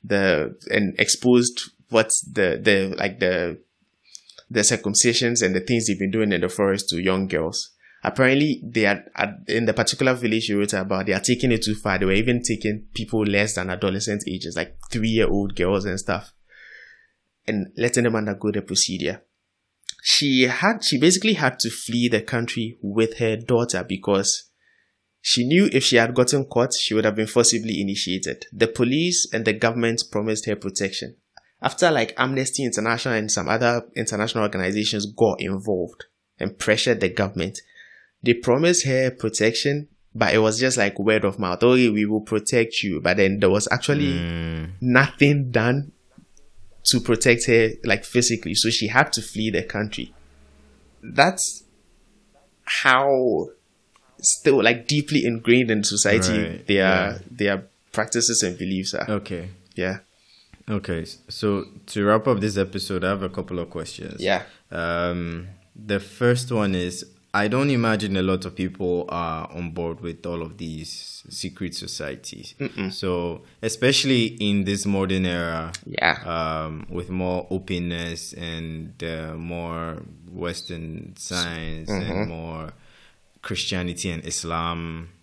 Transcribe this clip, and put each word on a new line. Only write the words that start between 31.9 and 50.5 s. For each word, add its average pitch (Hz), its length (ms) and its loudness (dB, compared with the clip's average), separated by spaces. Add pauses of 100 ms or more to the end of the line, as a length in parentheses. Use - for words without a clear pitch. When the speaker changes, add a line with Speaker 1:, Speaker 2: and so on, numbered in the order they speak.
Speaker 1:
like, 120 260 2
Amnesty 131 480 -2
International 117 500 0
and 110 140 -2
some 95 200 -2
other 120 340 2 (140)
international 110 480 0
organizations 101 640 0
got 104 340 2
involved 95 640 -4 (340)
and - 180 -4
pressured 131 440 2
the 95 80 2
government, 95 500 -2 (640)
they 117 120 4
promised 143 520 2
her 131 240 2
protection, 123 800 -2 (260)
but 107 180 2
it 107 60 6
was 110 220 4
just, 127 180 2
like, 101 220 0
word 107 240 4
of 95 160 0
mouth. 90 240 0
"Okay, 127 240 8
we 107 180 2
will 107 140 0
protect 113 640 0
you." 85 160 -2
But 90 160 2
then 98 240 4
there 95 100 6
was 104 220 2
actually 143 400 0
Speaker 2:
Mm. 160 580 -4 (100)
Speaker 1:
nothing 135 720 4
done 123 400 2 (920)
to 123 160 4
protect 117 460 2
her, 113 240 6 (140)
like, - 200 0
physically. 120 500 0
So 110 160 2
she 110 180 0
had 127 260 2
to 110 80 -4
flee 110 280 -4
the 87 140 0
country. - 480 -6 (920)